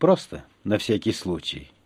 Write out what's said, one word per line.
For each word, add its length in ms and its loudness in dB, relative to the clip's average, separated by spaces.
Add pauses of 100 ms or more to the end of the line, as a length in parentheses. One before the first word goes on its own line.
просто 420 2 (220)
на 140 2
всякий 340 0
случай. 580 -6 (160)